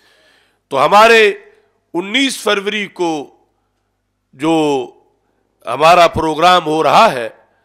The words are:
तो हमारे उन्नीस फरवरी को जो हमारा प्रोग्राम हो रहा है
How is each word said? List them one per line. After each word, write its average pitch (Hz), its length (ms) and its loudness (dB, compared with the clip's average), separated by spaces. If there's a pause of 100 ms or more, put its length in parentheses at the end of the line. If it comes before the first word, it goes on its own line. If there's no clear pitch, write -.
(720)
तो 135 60 -4
हमारे 214 440 4 (720)
उन्नीस 214 500 -6
फरवरी 202 500 -4
को 175 180 -4 (1200)
जो 156 220 -4 (1080)
हमारा 160 440 2
प्रोग्राम 160 540 0
हो 151 180 -4
रहा 151 260 2
है 123 200 -6 (380)